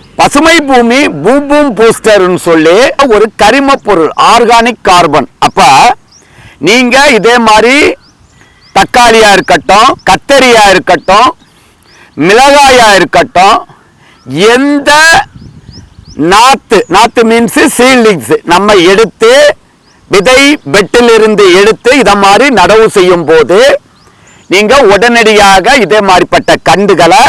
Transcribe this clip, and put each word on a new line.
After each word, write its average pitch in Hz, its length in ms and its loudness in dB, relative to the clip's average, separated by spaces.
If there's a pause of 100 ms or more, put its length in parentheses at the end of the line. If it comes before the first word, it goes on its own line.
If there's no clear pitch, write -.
(200)
பசுமை 294 360 0 (120)
பூமி 240 300 0 (260)
பூம் 277 240 0
பூம் 294 300 0
பூஸ்டர்னு 208 680 0
சொல்லி 165 300 2 (360)
ஒரு 208 120 2 (160)
கரிம 269 320 0 (120)
பொருள், 165 260 -2 (200)
ஆர்கானிக் 233 560 0
கார்பன். 170 400 0 (180)
அப்ப 190 160 -2 (1040)
நீங்க 247 280 0 (200)
இதே 220 180 0 (120)
மாதிரி 220 300 0 (1000)
தக்காளியா 226 600 0
இருக்கட்டும், 190 540 0 (180)
கத்தரியா 240 540 0 (100)
இருக்கட்டும், 185 560 -2 (960)
மிளகாயா 254 640 2 (100)
இருக்கட்டும், 180 600 0 (960)
எந்த 285 360 -2 (1400)
நாத்து, 233 460 0 (160)
நாத்து 208 360 0
மீன்ஸ் 233 300 -2 (160)
சீட்லிங்ஸ், 220 560 0 (200)
நம்ம 202 220 0 (180)
எடுத்து 220 400 0 (840)
விதை 254 260 0 (320)
பெட்டிலிருந்து 214 720 0 (160)
எடுத்து 214 300 -2 (100)
இதை 202 140 0 (100)
மாதிரி 196 220 2 (140)
நடவு 214 260 2 (100)
செய்யும் 180 320 0
போது 165 300 0 (920)
நீங்க 208 220 -2 (200)
உடனடியாக 208 800 0 (100)
இதே 208 240 0
மாதிரிப்பட்ட 175 440 -2 (160)
கண்டுகளை 180 600 0